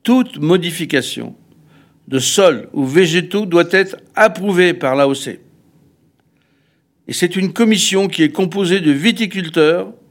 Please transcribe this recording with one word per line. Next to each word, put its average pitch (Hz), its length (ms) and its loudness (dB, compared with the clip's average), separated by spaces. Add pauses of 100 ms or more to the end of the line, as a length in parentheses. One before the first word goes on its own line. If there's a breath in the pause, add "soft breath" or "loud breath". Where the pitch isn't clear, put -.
toute 247 380 0
modification 156 960 -2 (720 soft breath)
de 135 100 -4
sols 156 560 2
ou 143 100 -2
végétaux 180 640 0
doit 170 240 2
être 190 280 0 (180)
approuvée 180 580 2
par 131 220 -2
l'A 139 120 4
O 139 60 0
C. 139 260 -8 (1700)
Et - 60 -10
c'est 175 220 -2
une 190 180 -2
commission 196 540 2
qui 165 160 0
est 151 80 2
composée 190 480 -2
de 151 120 2
viticulteurs 180 1000 0 (180)